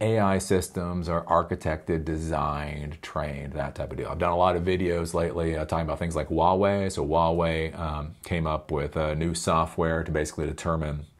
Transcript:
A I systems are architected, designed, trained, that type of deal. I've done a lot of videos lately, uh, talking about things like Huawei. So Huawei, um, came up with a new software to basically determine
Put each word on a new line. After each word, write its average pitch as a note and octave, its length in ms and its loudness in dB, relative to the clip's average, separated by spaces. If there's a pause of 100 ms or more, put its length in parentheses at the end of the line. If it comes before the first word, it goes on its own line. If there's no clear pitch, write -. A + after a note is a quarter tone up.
A A2 180 2
I G2 200 4
systems F2+ 720 0
are E2+ 180 0
architected, E2+ 800 2
designed, D2 960 -4
trained, C#2+ 520 -6
that C#2 240 -6
type C2+ 160 -2
of - 40 -8
deal. - 120 -4
I've - 100 -4
done F2 140 4
a F2 40 2
lot F2+ 200 6
of E2+ 80 0
videos F2 500 2
lately, E2 420 0
uh, D#2 80 -2
talking E2 220 0
about D2+ 140 -4
things E2+ 160 -2
like D2+ 140 -2
Huawei. F#2+ 600 4
So D2+ 160 -2
Huawei, E2 720 2
um, D#2 460 -6
came E2 240 -2
up D2+ 240 -4
with D2 240 -2
a D#2 180 0
new E2 200 0
software E2 680 2
to E2 80 -6
basically D2+ 360 -2
determine D#2 600 -2 (140)